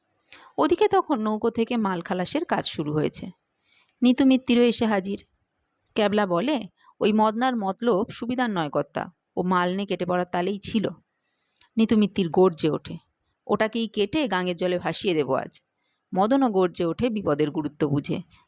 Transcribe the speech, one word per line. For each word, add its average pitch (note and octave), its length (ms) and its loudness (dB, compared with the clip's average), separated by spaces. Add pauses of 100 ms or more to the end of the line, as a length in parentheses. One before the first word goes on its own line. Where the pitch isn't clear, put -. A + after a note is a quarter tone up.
(580)
ওদিকে D#4 300 2
তখন F#4 320 2
নৌকো G#3+ 300 -2
থেকে A3+ 280 -2
মাল G3 240 -2
খালাসের F#3 440 -4
কাজ - 220 -2
শুরু D3+ 260 -4
হয়েছে। D#3 380 -2 (680)
নিতু B3 240 4
মিত্তিরও B3+ 360 4
এসে A#3 240 2
হাজির। G3+ 400 -2 (680)
ক্যাবলা G#3 320 2
বলে, G#3 400 0 (320)
"ওই G#3 140 4
মদনার A3 420 2
মতলব G3+ 540 0
সুবিধার B3 400 -4
নয় E3+ 200 -2
কর্তা, - 420 -4 (240)
ও F#3 80 -2
মাল F3+ 300 2
নিয়ে G3 120 -4
কেটে F#3 200 -4
পড়ার F3+ 260 0
তালেই F#3 280 -2
ছিল।" - 300 -2 (880)
নিতু A3+ 200 4
মিত্তির G3+ 320 0
গর্জে E3+ 400 4
ওঠে, E3 280 -6 (500)
"ওটাকেই A3 400 0
কেটে G#3+ 400 -2
গাঙের F3+ 280 -2
জলে F3+ 240 -2
ভাসিয়ে F3 340 -2
দেবো C3+ 200 0
আজ।" - 280 -6 (540)
মদনও A#3+ 340 2
গর্জে F#3 360 0
ওঠে E3+ 240 -2
বিপদের D#3 420 -2
গুরুত্ব D3 360 -4
বুঝে, C#3+ 340 -2 (260)